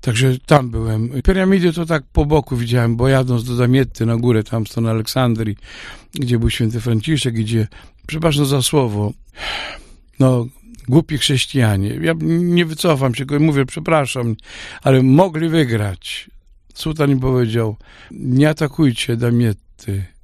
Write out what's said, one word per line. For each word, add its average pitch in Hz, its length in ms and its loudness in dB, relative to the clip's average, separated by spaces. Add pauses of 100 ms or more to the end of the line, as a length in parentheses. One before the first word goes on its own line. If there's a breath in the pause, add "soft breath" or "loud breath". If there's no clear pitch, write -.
Także 127 440 0
tam 131 240 2
byłem. 113 540 -2
Piramidy 190 500 4
to 170 120 -4
tak 160 180 -2 (100)
po 147 120 2
boku 147 320 0
widziałem, 117 380 0
bo 120 120 0
jadąc 127 360 2
do 123 120 -6
Damiety 123 500 2
na 117 120 0
górę, 113 260 2
tam 113 220 -4
w - 40 -16
stronę 113 200 -2
Aleksandrii, 110 680 -2 (560 loud breath)
gdzie 120 260 0
był 117 100 0
święty 113 320 -2
Franciszek, 120 520 0
gdzie, 113 340 0 (400 loud breath)
przepraszam 156 380 0
za 135 160 0
słowo, 107 520 0 (1040 loud breath)
no, 127 260 2 (420)
głupi 151 300 2
chrześcijanie. 113 840 0
Ja 165 200 0
nie 175 440 2
wycofam 147 500 0
się, 139 100 -6
tylko 143 180 0
mówię, 139 220 2
przepraszam, 131 720 -2 (460 loud breath)
ale 131 220 4
mogli 160 460 4
wygrać. 113 800 -2 (440)
Sułtan 151 380 -2
im 135 80 2
powiedział, 117 560 0 (360 loud breath)
nie 135 380 2
atakujcie 139 680 0
Damiety 117 880 -2 (180)